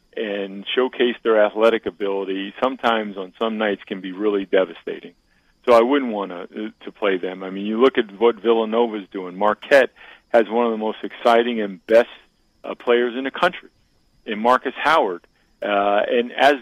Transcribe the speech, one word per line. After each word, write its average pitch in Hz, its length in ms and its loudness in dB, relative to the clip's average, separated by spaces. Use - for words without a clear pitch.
and 101 480 -8
showcase 123 480 0
their 110 200 4
athletic 110 440 2
ability, 98 680 -6
sometimes 113 540 -2
on 92 200 -12
some 110 200 -4
nights 104 280 -4
can 98 140 -10
be 92 120 -12
really 101 340 -2
devastating. 85 680 -4
So 123 80 4
I 117 80 8
wouldn't 131 300 0
want 98 200 -6
to, 101 360 -12
uh, - 180 -20
to 101 60 -14
play 98 260 -2
them. 92 260 -10
I 95 60 -10
mean, 98 160 -8
you 110 160 -2
look 131 160 4
at 101 200 -4
what 113 180 4
Villanova's 110 760 0
doing. 90 240 -10
Marquette 107 540 2
has 113 180 4
one 117 180 0
of 117 60 0
the 110 60 -4
most 107 260 -4
exciting 117 580 0
and 98 260 -8
best, 117 220 4
uh, 117 120 -10
players 120 420 0
in 135 60 -6
the 135 80 -6
country - 380 -4
in 110 140 -6
Marcus 123 360 2
Howard, 139 500 0
uh, 101 440 0
and 120 240 -2
as 143 300 4